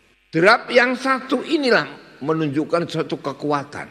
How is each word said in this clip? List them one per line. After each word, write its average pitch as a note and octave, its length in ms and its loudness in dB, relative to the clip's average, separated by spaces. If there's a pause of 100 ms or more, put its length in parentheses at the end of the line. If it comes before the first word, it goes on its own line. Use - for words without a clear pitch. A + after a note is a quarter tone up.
(320)
Drap G3+ 360 4
yang B3 280 4
satu C4 480 -2
inilah A3 600 0 (140)
menunjukkan D#3 680 -2
suatu D#3+ 320 -6
kekuatan. C#3+ 720 -6